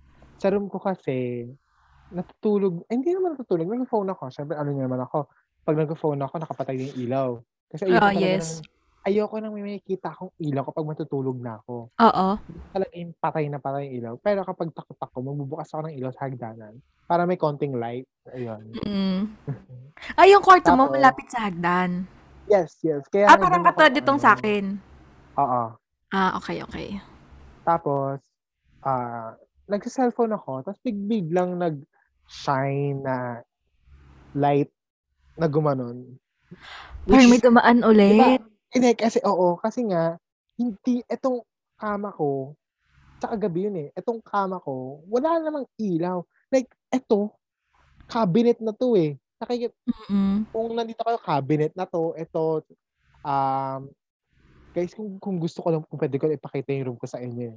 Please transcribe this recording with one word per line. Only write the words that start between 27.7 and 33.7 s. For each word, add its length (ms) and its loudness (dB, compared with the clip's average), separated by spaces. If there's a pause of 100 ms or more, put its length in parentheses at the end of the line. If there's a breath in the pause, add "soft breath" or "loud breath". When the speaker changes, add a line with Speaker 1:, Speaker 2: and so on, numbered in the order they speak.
Speaker 1:
ah, 560 -6 (300)
nagse-cellphone 680 -2
ako, 320 -8
tapos 160 -12
big-, 220 -6
biglang 580 -2
nag-shine 1400 -4
na 460 -6 (880)